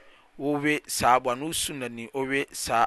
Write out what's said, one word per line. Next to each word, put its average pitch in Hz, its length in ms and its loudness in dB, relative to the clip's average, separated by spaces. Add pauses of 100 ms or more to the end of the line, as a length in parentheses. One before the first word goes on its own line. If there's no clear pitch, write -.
(380)
wowe 147 480 0
saa 123 320 4
aboa 127 180 0
no, 139 120 -6
wosu 165 260 -4
n'ani, 117 380 -8
wowe 135 400 -2
saa 120 340 2